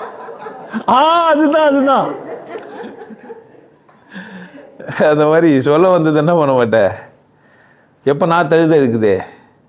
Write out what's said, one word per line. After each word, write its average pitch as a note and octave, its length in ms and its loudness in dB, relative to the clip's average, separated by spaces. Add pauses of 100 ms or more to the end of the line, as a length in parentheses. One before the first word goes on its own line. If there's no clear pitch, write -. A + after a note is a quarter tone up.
(880)
ஆ, B3 100 2 (320)
அதுதான், D#4 400 2
அதுதான். C4+ 360 2 (3000)
அந்த D3+ 140 2
மாதிரி D#3 360 4
சொல்ல D#3 280 2
வந்தது D#3 280 2
என்ன D#3+ 180 2
பண்ண C#3+ 180 2
மாட்டேன். A2 400 2 (1120)
எப்ப D3 200 0
நான் E3+ 220 0
தழுத E3 320 2
இருக்குதே. A2+ 360 0 (540)